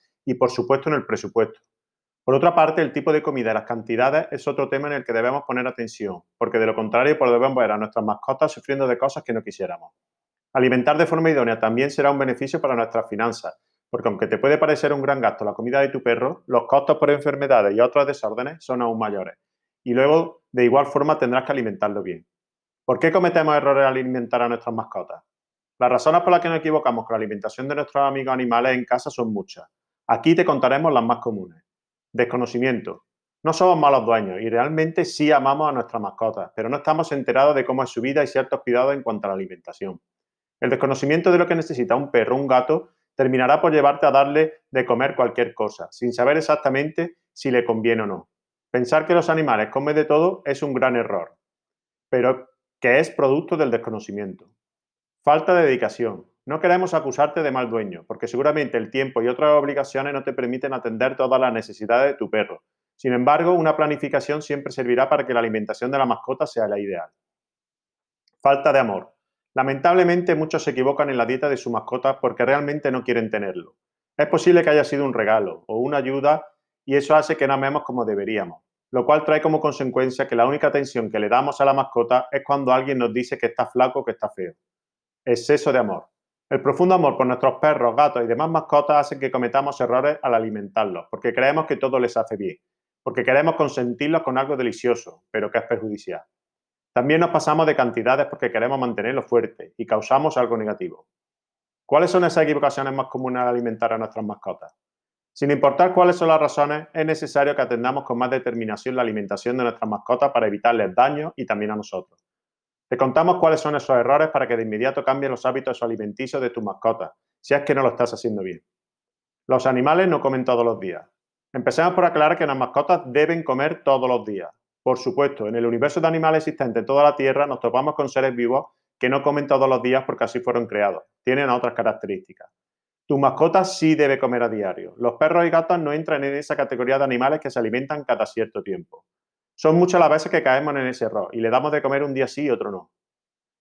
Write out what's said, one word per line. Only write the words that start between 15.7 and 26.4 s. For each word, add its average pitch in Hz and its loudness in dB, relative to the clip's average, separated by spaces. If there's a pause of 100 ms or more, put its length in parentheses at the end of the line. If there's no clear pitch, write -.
de 139 2
tu 135 -8
perro, 123 0
los 123 2
costos 139 2
por 143 2
enfermedades 139 2
y 113 4
otros 135 4
desórdenes 127 -6
son 123 -4
aún 113 -2
mayores. 101 -6 (460)
Y 120 -2
luego, 151 2
de 123 2
igual 135 6
forma, 151 0
tendrás 123 2
que 147 -2
alimentarlo 104 -4
bien. 92 -10 (600)
¿Por 127 0
qué 165 2
cometemos 170 2
errores 143 4
al 135 4
alimentar 127 -2
a 120 2
nuestras 113 -6
mascotas? 101 -10 (560)
Las 123 4
razones 156 4
por 180 2
las 175 6
que 170 -2